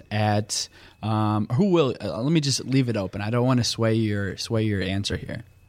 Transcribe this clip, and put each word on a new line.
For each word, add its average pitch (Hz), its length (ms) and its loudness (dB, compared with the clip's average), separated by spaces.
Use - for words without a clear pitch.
at, 107 580 0
um, 107 460 0
who 185 240 2
will? 156 280 4
Uh, 101 220 -6
let 143 100 0
me 170 80 4
just 139 240 0
leave 127 260 2
it 110 60 0
open. 101 260 -4
I 104 100 -4
don't 123 140 2
wanna 123 180 4
sway 113 320 0
your, 104 420 0
sway 113 260 -2
your 101 200 0
answer 95 340 -2
here. - 260 -10